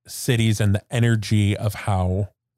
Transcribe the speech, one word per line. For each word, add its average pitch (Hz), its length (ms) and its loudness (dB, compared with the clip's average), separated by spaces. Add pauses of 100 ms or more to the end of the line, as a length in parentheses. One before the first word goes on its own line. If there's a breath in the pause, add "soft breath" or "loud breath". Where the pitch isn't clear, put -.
cities 113 540 0
and 101 140 2
the - 160 -2
energy 110 640 2
of 104 180 -4
how 92 540 -2 (300)